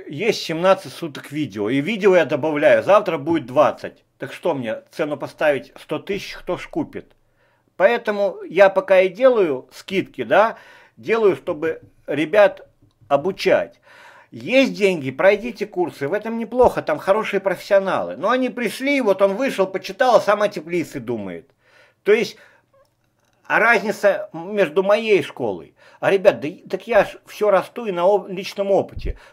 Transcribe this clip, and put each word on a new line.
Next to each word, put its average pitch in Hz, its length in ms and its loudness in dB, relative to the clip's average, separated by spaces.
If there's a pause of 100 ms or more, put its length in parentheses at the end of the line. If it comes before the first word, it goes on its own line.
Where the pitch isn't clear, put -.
есть 185 340 -4
семнадцать 160 520 0
суток - 380 -12
видео, 110 380 -4
и 139 120 0
видео 190 340 2
я 165 100 4
добавляю, 147 560 2
завтра 170 360 2
будет 151 280 -4
двадцать. 120 600 0 (120)
Так 131 160 -12
что 175 200 -4
мне, 113 280 -6 (100)
цену 151 260 -6
поставить 139 640 -2
сто 151 200 -8
тысяч, - 380 -8
кто 180 200 -6
ж - 100 -16
купит? - 440 -8 (640)
Поэтому 208 680 0
я 202 260 6
пока 190 320 4
и 190 80 2
делаю 190 640 2
скидки, - 520 -6
да, 190 340 2 (400)
делаю, 190 380 2
чтобы 160 460 -6 (260)
ребят 165 600 2 (400)
обучать. 143 720 0 (520)
Есть 196 420 0
деньги, 175 360 0
пройдите 208 560 0
курсы, 151 420 -4
в 156 60 -6
этом 220 240 -6
неплохо, 233 440 2
там 147 180 -2
хорошие 202 400 0
профессионалы. 185 760 -2
Но 160 140 -4
они 254 200 0
пришли, 254 520 -4
вот 196 200 0
он 196 140 2
вышел, 220 300 -2
почитал, 190 520 0
а - 40 -2
сам 208 200 0
о 208 80 2
теплице 160 500 -6
думает. 104 500 -10 (540)
То - 80 2
есть, - 260 0 (1120)
а 151 120 2
разница 202 720 0
между 180 500 -2
моей 208 400 2
школой, 95 500 -8 (260)
а, - 120 0
ребят, 190 300 2
да 143 60 -6
и, - 200 -14
так - 180 -10
я 208 200 4
ж - 200 -14
всё - 240 -2
расту 202 380 0
и 202 40 -4
на 175 140 -2
оп-, 202 240 2
личном 196 400 -8
опыте. - 480 -4 (160)